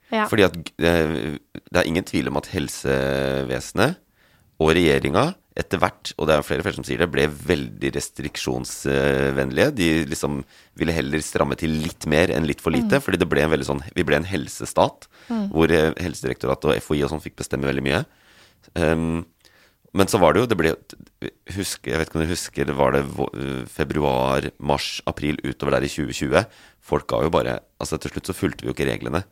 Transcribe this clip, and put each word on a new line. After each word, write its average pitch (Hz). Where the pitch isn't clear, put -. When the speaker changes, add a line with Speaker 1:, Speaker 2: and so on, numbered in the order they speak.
Speaker 1:
Ja. 220
Speaker 2:
Fordi 104
at, 87
eh, 78
det -
er 87
ingen 82
tvil 67
om 67
at -
helsevesenet 67
og 78
regjeringa 82
etter 87
hvert, -
og 78
det 78
er 73
flere 73
og 82
flere -
som 69
sier 64
det, 82
ble 69
veldig 69
restriksjonsvennlige. 69
De 82
liksom 71
ville 80
heller 73
stramme 71
til 80
litt 78
mer 78
enn 78
litt -
for 82
lite, 135
Speaker 1:
Mm. -
Speaker 2:
fordi 92
det 85
ble 71
en 78
veldig 69
sånn, 69
vi 87
ble 73
en 78
helsestat, 90
Speaker 1:
Mm. 214
Speaker 2:
hvor, 78
eh, 80
Helsedirektoratet 67
og 69
F -
O -
I 71
og 67
sånn 76
fikk -
bestemme 69
veldig 67
mye. 69
Ehm, 82
men 95
så 110
var 78
det 98
jo, 127
det 107
ble, 80
husk, 95
jeg 65
vet 80
ikke -
om 80
du 87
husker, 69
det 71
var 67
det 69
vå-, 69
eh, 65
februar, 69
mars, -
april, -
utover 69
der 65
i 71
tjue 71
tjue. 78
Folk -
ga 60
jo 78
bare, 62
altså -
til -
slutt -
så 92
fulgte -
vi 58
jo 64
ikke 67
reglene. 62